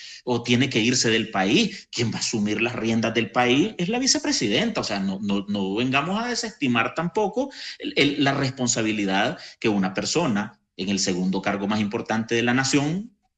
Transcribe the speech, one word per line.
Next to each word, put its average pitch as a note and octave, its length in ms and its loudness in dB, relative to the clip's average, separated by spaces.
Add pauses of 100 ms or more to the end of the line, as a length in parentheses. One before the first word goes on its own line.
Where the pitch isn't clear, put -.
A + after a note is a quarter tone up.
(240)
o A#2+ 180 0
tiene B2 260 2
que B2 100 0
irse A#2+ 300 2
del A2 220 0
país, G2+ 600 0
quien A2+ 220 -2
va F#2 40 -6
a - 40 -6
asumir G#2 400 -2
las A#2+ 140 -2
riendas A2+ 400 0
del A2+ 160 0
país C3+ 480 4
es E3+ 100 -2
la A#3+ 100 0
vicepresidenta. A#3 840 0
O - 20 -2
sea, G2+ 160 -4
no, F#2+ 220 -2
no, G2+ 260 -2
no G2 280 -2
vengamos C#3+ 460 0
a A#3+ 60 -4
desestimar B2+ 680 -2
tampoco G#3 560 0 (280)
el, - 180 -8
el, C#3+ 280 2
la C#3 100 2
responsabilidad A#2 1040 0 (200)
que A2+ 120 2
una F#2+ 240 2
persona G#2+ 640 -2 (180)
en F#2+ 140 -4
el G2 80 0
segundo F#2 420 0
cargo G2 260 -2
más G#2+ 140 2
importante A2+ 540 -2
de A#2 80 2
la A#2+ 100 2
nación D3 580 0 (280)